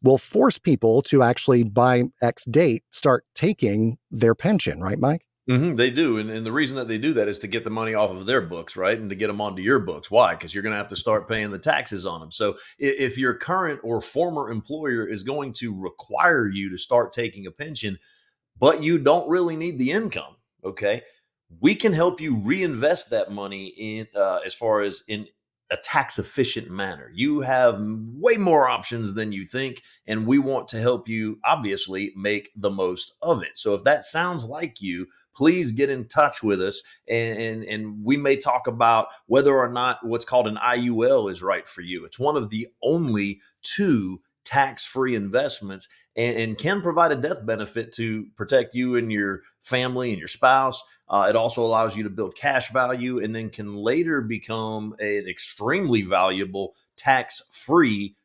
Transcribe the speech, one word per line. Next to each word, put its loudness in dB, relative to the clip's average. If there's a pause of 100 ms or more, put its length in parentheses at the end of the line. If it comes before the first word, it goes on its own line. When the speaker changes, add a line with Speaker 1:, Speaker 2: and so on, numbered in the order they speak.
Speaker 1:
will 8
force 2
people 4
to 6
actually 4
by 4 (180)
X 0
date 2
start 2 (100)
taking 0 (140)
their 4
pension, 0
right, -4
Mike? 0 (240)
Speaker 2:
Mm-hmm, 2
they 4
do. 2
And, -4
and -6
the -6
reason -2
that -6
they -2
do 0
that 2
is -2
to -10
get -4
the -8
money -4
off 2
of -10
their 2
books, -8
right? 0
And -8
to -8
get -2
'em -4
onto -6
your 4
books. -8
Why? 6
'Cause -12
you're -6
gonna -4
have -6
to -10
start 0
paying -2
the -8
taxes -4
on -10
'em. -18
So 0
i-, -20 (240)
if -2
your 2
current -4
or -2
former -2
employer -4
is -6
going -6
to -8
require 0
you -4
to -10
start 0
taking -8
a -14
pension, -8 (580)
but 4
you 2
don't 4
really 0
need -4
the 2
income, -4 (260)
okay, -2 (560)
we 6
can 2
help 2
you 0
reinvest 0
that 0
money -10
in, -8
uh, 2
as -6
far 2
as -4
in -6 (440)
a -2
tax -2
efficient -2
manner. -8
You 0
have 4
m-, -8
way 4
more 6
options -4
than -4
you -8
think, -8 (240)
and -2
we 6
want 0
to -4
help 0
you -4
obviously -2
make -4
the -2
most -4 (100)
of 2
it. -12
So 0
if -2
that 4
sounds -4
like -10
you, -6 (280)
please 2
get 0
in -6
touch 2
with 2
us, -4 (240)
and, -2
and, -6
and -8
we 2
may 2
talk 0
about 4 (180)
whether 6
or 2
not -2
what's -2
called 4
an -4
I 0
U 2
L 4
is -6
right -2
for -10
you. -10
It's -12
one 0
of -4
the -6 (160)
only 0 (220)
two 0 (240)
tax-free -2
investments -4 (280)
and, 0
and -2
can -2
provide 2
a -2
death -4
benefit -4
to -4
protect 0
you 0
and 0
your -2 (200)
family -2
and -6
your -12
spouse. 4 (260)
Uh, 4
it 6
also 0
allows 2
you -4
to -6
build -6
cash -2
value -2
and -4
then -8
can -10
later 0
become -6
an -2
extremely -2
valuable 0 (200)
tax-free 0